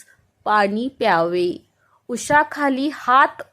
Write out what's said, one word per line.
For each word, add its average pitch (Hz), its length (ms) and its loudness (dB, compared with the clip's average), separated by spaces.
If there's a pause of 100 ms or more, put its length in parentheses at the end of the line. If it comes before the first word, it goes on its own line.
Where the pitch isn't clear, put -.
(460)
पाणी 214 420 0 (120)
प्यावे. 175 520 0 (580)
उशाखाली 285 840 0
हात 277 480 2 (100)